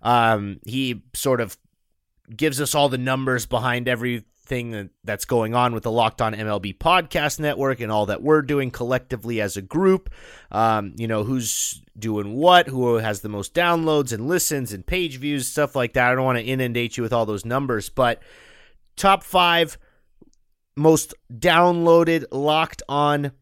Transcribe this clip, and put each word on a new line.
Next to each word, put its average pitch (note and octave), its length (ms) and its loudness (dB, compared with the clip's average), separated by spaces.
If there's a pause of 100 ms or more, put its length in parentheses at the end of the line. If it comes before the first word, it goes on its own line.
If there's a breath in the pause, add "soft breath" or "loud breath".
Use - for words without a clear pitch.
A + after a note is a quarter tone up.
um, A2+ 640 2
he B2 380 -6 (100)
sort B2+ 280 0
of A2 140 -6 (800)
gives C#3 240 -2
us C#3+ 140 -2
all C#3+ 160 4
the B2+ 80 -2
numbers C3 480 -2
behind B2 420 -2
everything A#2+ 840 -6
that, G2+ 180 -10 (140)
that's G#2 220 -6
going A2+ 280 0
on A#2+ 200 2
with A2 100 -6
the A#2 80 -2
Locked A2+ 320 0
On A2 100 -2
M G#2+ 140 -8
L G#2 120 -2
B F#2 140 -8
Podcast D#3+ 640 0
Network C3+ 420 -2
and A2 100 -6
all G#2+ 160 0
that G2+ 160 -4
we're D3+ 200 4
doing C3+ 280 -2
collectively A#2+ 680 -4
as G2+ 160 -4
a G2+ 40 -8
group. F#3+ 500 2 (400 loud breath)
Um, A2 460 0
you A#2 100 -6
know, G#2+ 160 -2
who's A#2+ 600 -4 (140)
doing G#2+ 360 -4
what, F3 340 6
who B2 280 0
has A2 260 -2
the G#2+ 80 -8
most G#2 240 -8
downloads D#3+ 580 2
and A2+ 160 -6
listens D3+ 440 -2
and F#2+ 140 -12
page E3+ 320 -4
views, C#3 300 -4
stuff - 280 -2
like B2 180 -2
that. B2 180 2
I B2+ 40 2
don't C3 100 0
wanna B2 140 0
inundate A#2+ 580 -4
you B2 60 -2
with A2+ 100 -2
all A2+ 140 2
those G#2 180 -6
numbers, B2 440 -4
but A#2+ 320 0 (720 soft breath)
top G3 280 4
five E3+ 540 2 (1000)
most D#3 360 4 (200)
downloaded E3+ 1000 4
Locked D3+ 560 0
On C#3+ 420 0 (100)